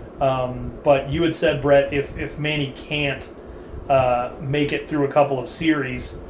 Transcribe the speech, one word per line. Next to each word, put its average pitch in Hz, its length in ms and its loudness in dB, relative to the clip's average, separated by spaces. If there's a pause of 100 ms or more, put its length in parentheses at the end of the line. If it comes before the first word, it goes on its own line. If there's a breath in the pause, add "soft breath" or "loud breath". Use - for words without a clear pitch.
(200 loud breath)
Um, 123 540 0 (100)
but 139 260 4
you 160 140 0
had 160 100 2
said, 147 280 0
Brett, 139 320 6
if, 139 240 -2
if 151 200 -8
Manny 147 380 -2
can't, 147 520 -4 (600 loud breath)
uh, 123 540 4
make 147 320 0
it - 140 -6
through 147 180 2
a 135 60 -2
couple 139 280 4
of 120 80 -6
series, 135 680 -2 (140 loud breath)